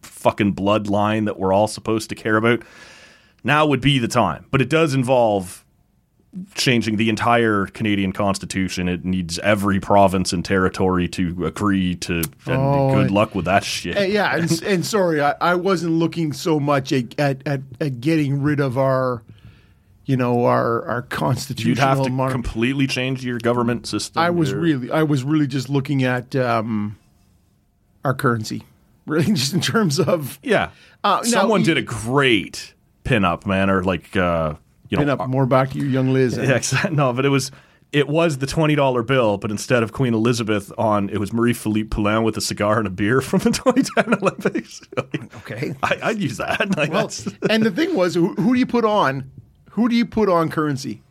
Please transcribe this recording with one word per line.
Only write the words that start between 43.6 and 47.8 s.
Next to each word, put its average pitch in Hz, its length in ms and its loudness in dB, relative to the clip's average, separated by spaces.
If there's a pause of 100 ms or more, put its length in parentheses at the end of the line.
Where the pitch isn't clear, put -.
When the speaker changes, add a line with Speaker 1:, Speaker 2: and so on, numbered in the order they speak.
Speaker 1:
ten 220 320 0
Olympics. - 640 -4 (100)
<laughs> - 60 -8
Like, - 400 -10
Speaker 2:
Okay. 117 460 -8
Speaker 1:
I, - 200 -2
I'd 208 160 -2
use 135 200 -4
that. - 220 -4
<laughs> 196 160 -2
Like, 147 140 -2
Speaker 2:
Well, 165 120 0
Speaker 1:
that's - 240 -8 (220)
Speaker 2:
and 220 140 2
the 226 80 2
thing 330 240 -2